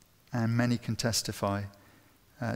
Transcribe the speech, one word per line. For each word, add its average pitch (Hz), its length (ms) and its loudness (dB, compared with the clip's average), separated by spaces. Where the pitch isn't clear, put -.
And 113 240 2
many 120 220 4
can 110 180 -4
testify, 104 680 0
uh, 113 160 -2